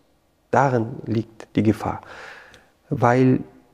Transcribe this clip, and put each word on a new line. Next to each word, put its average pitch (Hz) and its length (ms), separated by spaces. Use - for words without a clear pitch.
Darin 123 360
liegt - 500
die 107 80
Gefahr. 101 380
Weil, 127 520